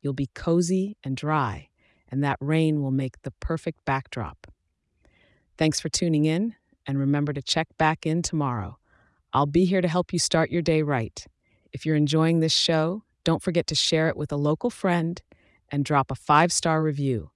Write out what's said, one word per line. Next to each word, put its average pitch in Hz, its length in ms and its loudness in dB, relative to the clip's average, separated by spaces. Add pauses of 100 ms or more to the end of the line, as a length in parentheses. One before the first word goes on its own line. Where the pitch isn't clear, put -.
You'll 143 120 -2
be 135 220 -4
cozy 185 680 0
and 135 140 -4
dry, 127 520 -2 (400)
and 139 140 -2
that 139 160 0
rain 156 400 2
will 139 120 -2
make 131 320 -4
the 139 80 -8
perfect - 540 -6
backdrop. 131 600 -6 (1120)
Thanks 156 220 0
for 160 100 -6
tuning 156 360 0
in, 180 280 0 (320)
and 139 140 -2
remember 143 340 0
to 139 80 -8
check - 280 -2 (100)
back 156 260 2
in 165 160 0
tomorrow. 127 560 -4 (560)
I'll 139 140 2
be 165 180 4
here 185 160 2
to 180 60 0
help 175 260 0
you 170 60 0
start - 320 2
your 170 100 0
day 156 220 2
right. 135 420 -4 (480)
If - 140 -8
you're 156 80 2
enjoying 160 440 4
this 160 140 2
show, 165 480 0 (220)
don't 165 180 0
forget 170 240 0
to - 80 -6
share 160 340 0
it 160 80 -2
with 151 160 -6
a 147 60 -4
local 151 320 0
friend 175 500 -2 (520)
and 143 120 0
drop 139 280 0
a 131 40 -4
five-star 160 680 2
review. 139 520 -2